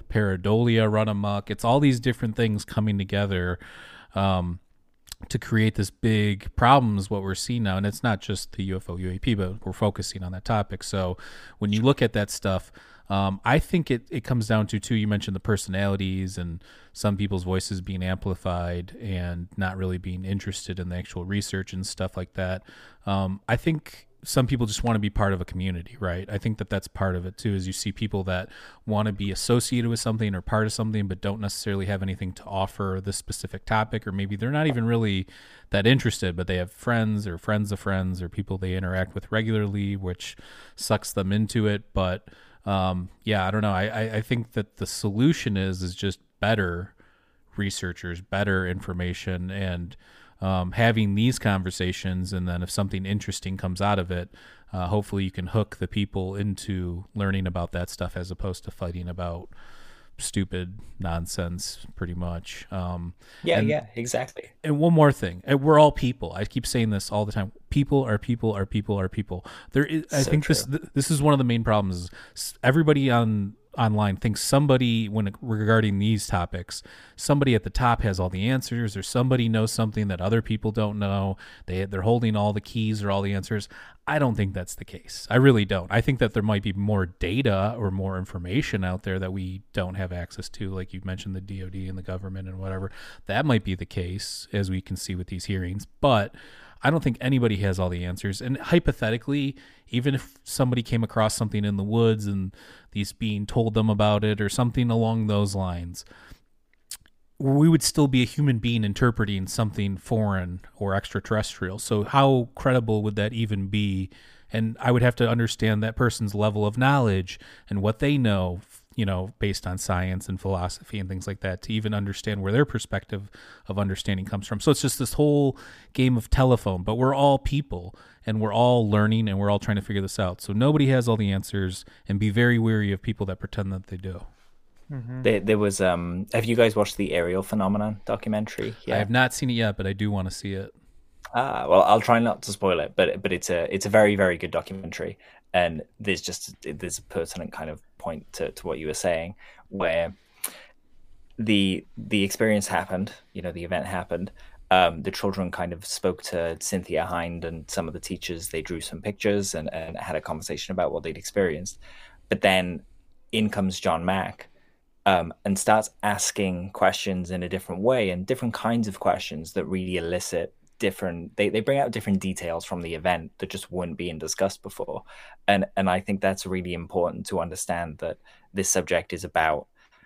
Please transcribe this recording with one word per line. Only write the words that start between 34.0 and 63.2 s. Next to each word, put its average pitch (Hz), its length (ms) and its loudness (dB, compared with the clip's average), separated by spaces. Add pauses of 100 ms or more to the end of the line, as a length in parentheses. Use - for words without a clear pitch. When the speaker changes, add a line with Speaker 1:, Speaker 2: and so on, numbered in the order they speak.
Speaker 1:
or 101 60 -4
maybe 98 240 -4
they're 110 160 -2
not 151 160 0
even 123 180 0
really 110 400 2 (440)
that 101 180 2
interested, 110 480 2
but 90 120 -4
they 92 100 0
have 90 120 -2
friends 110 560 0
or 85 120 -6
friends 104 340 0
of 101 80 -4
friends 92 420 -2
or 90 60 -6
people 98 300 -6
they 92 180 -2
interact 92 400 -2
with - 160 -8
regularly, 104 640 0
which 95 400 -8 (400)
sucks - 380 -2
them 95 180 0
into 107 340 2
it. 104 180 0 (100)
But, 92 340 0 (380)
um, 92 420 0 (160)
yeah, 101 240 2
I 98 40 0
don't 107 100 0
know. 104 100 2
I, 95 140 2
I, 110 160 -2 (160)
I 107 40 0
think 117 300 -2
that - 260 -6
the 98 80 -4
solution 113 720 0
is, 95 260 -2
is 90 140 -4
just - 240 -4 (220)
better 95 520 0 (640)
researchers, 90 640 -6
better 98 480 0
information, 90 800 -4
and, 92 460 -4 (460)
um, 92 300 0
having 110 440 4
these 113 220 2
conversations. 92 920 -2
And 90 160 -2
then 87 160 -2
if 90 60 -6
something 95 360 -2
interesting 98 520 -4
comes 92 240 -4
out 101 180 2
of 87 100 -4
it, 90 200 -4 (420)
uh, 90 160 -4
hopefully 98 380 0
you 90 60 -4
can 90 160 -6
hook 104 300 -2
the 90 100 -4
people 98 480 -2
into 95 800 -4
learning 98 320 0
about 87 280 -4
that 87 160 -4
stuff - 260 -8
as 90 160 -8
opposed 90 320 -6
to - 80 -10
fighting 87 380 -8
about 87 400 -8 (680)
stupid 92 600 -4 (180)
nonsense, 87 880 -6 (100)
pretty 87 180 -6
much. 87 580 -8
Um, 87 440 -6 (280)